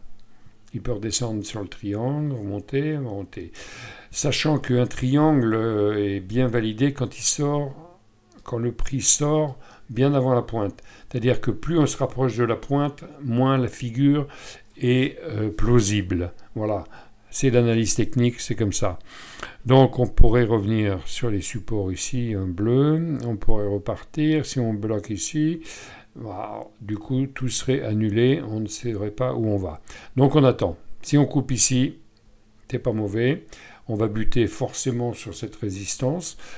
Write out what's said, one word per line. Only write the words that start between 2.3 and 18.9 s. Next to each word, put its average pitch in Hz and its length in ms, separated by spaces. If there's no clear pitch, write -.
remonter, 131 640
remonter. 98 560
Sachant 147 480
qu'un 123 280
triangle, 135 680
euh, 104 640
est 98 40
bien 110 260
validé 117 480
quand 120 240
il - 40
sort, 147 800
quand 123 120
le 120 160
prix 123 300
sort 147 560
bien 131 240
avant 131 200
la 117 80
pointe. 104 400
C'est-à-dire 123 320
que - 100
plus - 260
on 151 100
se - 100
rapproche 127 400
de 120 80
la 113 100
pointe, 143 500
moins 131 360
la 123 100
figure 139 600
est, 127 440
euh, 107 260
plausible. 98 840
Voilà, 107 300
c'est - 220
l'analyse 117 460
technique, 120 440
c'est - 140
comme 104 180
ça. 92 280